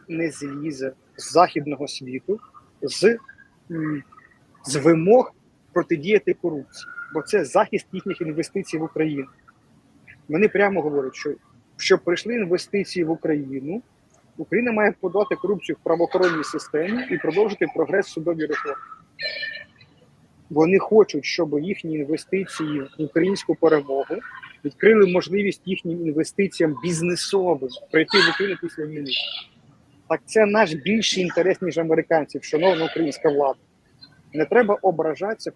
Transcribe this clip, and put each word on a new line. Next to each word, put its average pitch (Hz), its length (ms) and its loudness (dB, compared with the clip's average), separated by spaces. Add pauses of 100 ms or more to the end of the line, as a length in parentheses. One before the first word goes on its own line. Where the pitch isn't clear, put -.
не 165 240 -4
злізе 139 600 -8 (260)
з - 140 -12
західного 147 560 2
світу 131 520 -8 (420)
з, 185 360 2 (540)
м, 156 320 -6 (640)
з 131 100 -4
вимог 165 580 4 (400)
протидіяти 175 600 0
корупції, - 520 -8 (280)
бо 156 80 -4
це 185 240 0
захист 190 460 0
їхніх 185 300 -8
інвестицій 160 560 -4
в 156 60 -4
Україну. 151 440 -4 (1000)
Вони 175 200 4
прямо 196 340 2
говорять, 143 340 -2
що 147 180 -6 (460)
щоб 190 200 4
прийшли 175 340 -2
інвестиції 185 680 -2
в 160 80 0
Україну, 147 680 -4 (560)
Україна 226 340 -2
має 214 200 2
подолати 185 440 -2
корупцію 180 440 -4
в - 40 -20
правоохоронній 170 600 2
системі 180 680 -4
і 175 60 -2
продовжити 190 480 0 (100)
прогрес 165 320 0
в - 20 -18
судовій 160 360 -4
реформі. 147 320 -6 (1700)
Вони 165 300 6
хочуть, 190 460 4
щоб 147 340 -2
їхні 170 340 -6
інвестиції 151 880 -4 (180)
в 156 40 -4
українську 175 520 0
перемогу 143 600 2 (500)
відкрили 196 460 6
можливість 180 540 0
їхнім 175 420 -4
інвестиціям 156 760 0
бізнесовим 170 840 0 (220)
прийти 160 260 2
в 170 160 6
Україну 190 280 -4
після 165 240 -8
війни. 147 260 -10 (960)
Так 160 160 0
це 220 200 4
наш 202 280 4
більший 190 500 0
інтерес, 175 380 0
ніж 165 160 -4
американців, 160 680 0
шановна 165 420 2
українська 160 440 -2
влада. 143 300 2 (760)
Не 151 120 0
треба 208 360 4
ображатися, 165 760 -2